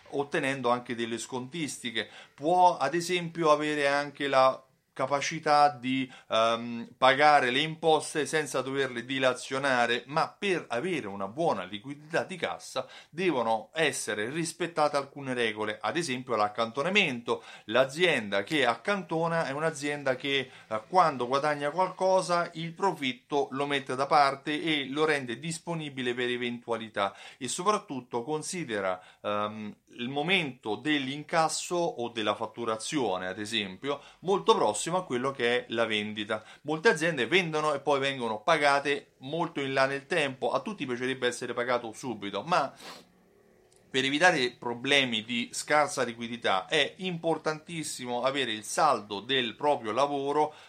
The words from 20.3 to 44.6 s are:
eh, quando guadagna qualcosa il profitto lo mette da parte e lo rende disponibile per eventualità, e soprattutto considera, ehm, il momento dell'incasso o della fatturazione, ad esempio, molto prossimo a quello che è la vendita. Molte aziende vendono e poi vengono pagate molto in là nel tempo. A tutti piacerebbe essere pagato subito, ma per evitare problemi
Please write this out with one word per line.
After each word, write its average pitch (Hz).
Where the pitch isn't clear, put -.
eh, 110
quando 151
guadagna 147
qualcosa 180
il 165
profitto 143
lo 139
mette 139
da 135
parte 143
e 147
lo 151
rende 135
disponibile 151
per 123
eventualità, 117
e 127
soprattutto 175
considera, 120
ehm, 104
il 120
momento 143
dell'incasso 147
o 156
della 107
fatturazione, 110
ad 92
esempio, 107
molto 196
prossimo 151
a 180
quello 131
che 123
è 123
la 113
vendita. 107
Molte 160
aziende 160
vendono 156
e 139
poi 143
vengono 127
pagate 143
molto 160
in 135
là 135
nel 139
tempo. 135
A 170
tutti 196
piacerebbe 127
essere 120
pagato 120
subito, 101
ma 156
per 131
evitare 143
problemi 120